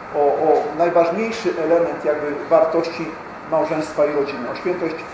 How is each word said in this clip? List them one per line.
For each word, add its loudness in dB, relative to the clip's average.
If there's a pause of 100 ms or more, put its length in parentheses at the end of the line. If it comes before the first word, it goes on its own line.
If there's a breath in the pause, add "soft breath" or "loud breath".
(140)
o, -4
o 4 (160)
najważniejszy 2 (160)
element 2
jakby 0 (240)
wartości 2 (400)
małżeństwa 0
i 0
rodziny, -2
o -6
świętość -2 (180 loud breath)